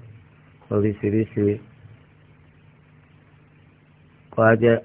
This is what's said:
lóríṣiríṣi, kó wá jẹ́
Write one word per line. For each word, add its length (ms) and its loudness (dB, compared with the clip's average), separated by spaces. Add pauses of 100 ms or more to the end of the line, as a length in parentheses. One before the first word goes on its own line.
(640)
lóríṣiríṣi, 920 -2 (2750)
kó 120 -6
wá 160 2
jẹ́ 180 2 (100)